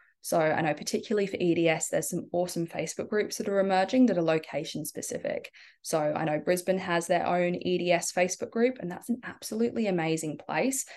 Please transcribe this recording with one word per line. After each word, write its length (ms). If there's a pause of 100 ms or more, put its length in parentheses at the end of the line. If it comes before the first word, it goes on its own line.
(240)
So 160
I 220
know 140
particularly 500
for 120
E 180
D 120
S, 200
there's 220
some 220
awesome 360
Facebook 420
groups 280
that 120
are 100
emerging 460
that 140
are 20
location 640
specific. 640 (320)
So 180
I 260
know 140
Brisbane 380
has 300
their 180
own 300
E 240
D 120
S 200
Facebook 400
group, 280
and 120
that's 180
an 140
absolutely 640
amazing 500
place 480 (120)